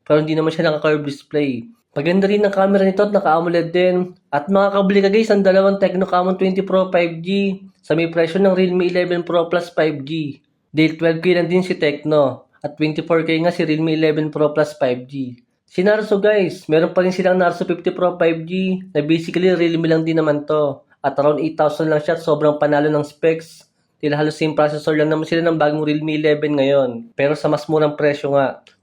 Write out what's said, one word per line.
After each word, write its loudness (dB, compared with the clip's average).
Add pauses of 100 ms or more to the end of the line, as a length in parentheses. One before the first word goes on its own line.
pero 4
hindi -4
naman 0
siya 0
naka-curved 0
display. -4 (260)
Maganda 0
rin 0
ang 2
camera 2
nito 2
at -2
naka-amoled 0
din. 0 (160)
At -4
makakabili 2
ka 2
guys 2
ang 2
dalawang 2
Tecno 0
Camon 0
twenty 0
Pro 0
five 0
G -2 (240)
sa -2
may 0
presyo 0
ng 4
Realme 2
eleven -2
Pro 0
Plus -2
five -2
G. -8 (320)
Dahil 2
twelve 0
K 2
lang 0
din 4
si -4
Tecno 0 (160)
at -10
twenty-four 0
K 0
nga 2
si -2
Realme 0
eleven 0
Pro 2
Plus 0
five -2
G. -12 (320)
Si -2
Narzo 2
guys, 0
meron 0
pa 4
rin 0
silang 0
Narzo 0
fifty -4
Pro -2
five 0
G -4
na -2
basically 0
Realme 0
lang 2
din -2
naman 0
to. 0 (240)
At -2
around 2
eight -2
thousand 0
lang 0
siya -2
at -14
sobrang 2
panalo 2
ng 0
specs. -4 (320)
Dahil -2
halos 0
same -2
processor 0
lang 2
naman -4
sila 0
ng 0
bagong 0
Realme -2
eleven 0
ngayon. 0
Pero 0
sa -4
mas -4
murang 0
presyo -2
nga. -2 (180)